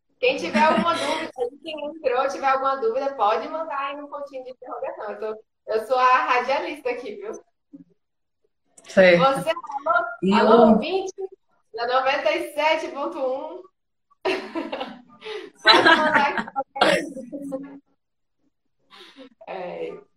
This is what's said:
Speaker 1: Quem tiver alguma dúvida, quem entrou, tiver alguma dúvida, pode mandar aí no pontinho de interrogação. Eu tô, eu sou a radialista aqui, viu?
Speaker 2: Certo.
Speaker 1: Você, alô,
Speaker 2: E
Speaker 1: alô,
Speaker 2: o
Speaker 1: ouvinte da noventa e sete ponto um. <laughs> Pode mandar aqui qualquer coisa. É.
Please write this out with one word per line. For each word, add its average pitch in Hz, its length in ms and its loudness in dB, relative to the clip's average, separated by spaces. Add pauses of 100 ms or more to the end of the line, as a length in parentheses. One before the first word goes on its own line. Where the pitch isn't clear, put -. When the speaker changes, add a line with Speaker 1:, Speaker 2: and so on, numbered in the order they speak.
(220)
Speaker 1:
Quem 254 160 2
tiver - 260 0
alguma 320 320 4
dúvida, - 380 -4 (300)
quem 302 240 -10
entrou, 269 420 -2
tiver - 180 -4
alguma 269 300 0
dúvida, 269 380 -2
pode 226 340 0
mandar 311 300 -6
aí 285 180 -6
no 294 120 -14
pontinho 277 360 -12
de 247 60 -16
interrogação. 240 600 -10
Eu 208 100 -12
tô, - 520 -10
eu 220 140 -2
sou 262 120 0
a 254 260 4
radialista 269 680 -2
aqui, 240 260 -10
viu? - 160 -12 (1600)
Speaker 2:
Certo. 180 300 8
Speaker 1:
Você, 269 320 2
alô, 339 560 -2 (160)
Speaker 2:
E 190 100 2
Speaker 1:
alô, 214 240 6
Speaker 2:
o 226 160 10
Speaker 1:
ouvinte 370 400 0 (640)
da - 120 -6
noventa 269 460 0
e - 200 -4
sete 311 360 0
ponto 285 300 -8
um. 294 440 -6 (600)
<laughs> - 800 -6 (580)
Pode - 200 6
mandar 311 460 4
aqui - 240 -6
qualquer - 580 0
coisa. 277 720 -12 (1700)
É. 180 460 -10 (240)